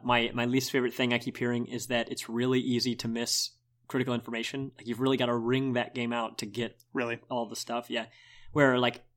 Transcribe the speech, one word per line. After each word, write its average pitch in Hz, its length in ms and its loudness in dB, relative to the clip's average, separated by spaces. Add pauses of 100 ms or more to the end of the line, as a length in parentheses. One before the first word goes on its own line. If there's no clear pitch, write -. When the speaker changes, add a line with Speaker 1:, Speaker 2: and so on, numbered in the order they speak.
Speaker 1:
my, 120 300 4
my 120 120 0
least 127 260 2
favorite 123 220 2
thing 123 200 2
I 120 60 2
keep 120 180 -8
hearing 120 300 0
is 120 200 -8
that 117 240 -2
it's - 180 -8
really 127 300 2
easy 123 360 0
to - 120 -6
miss 117 440 -2 (360)
critical 127 280 0
information. 117 600 -6
Like, 120 100 -18
you've 117 140 -2
really 131 160 4
gotta 120 180 2
wring 127 380 2
that 120 200 0
game 120 200 -2
out 113 260 -4
to 113 60 -8
get 110 360 -6 (120)
Speaker 2:
Really? 117 260 -2 (100)
Speaker 1:
all 120 180 -2
the 110 80 -12
stuff. 120 340 -6
Yeah. 117 160 -4 (480)
Where, 131 260 6
like, 123 240 2 (140)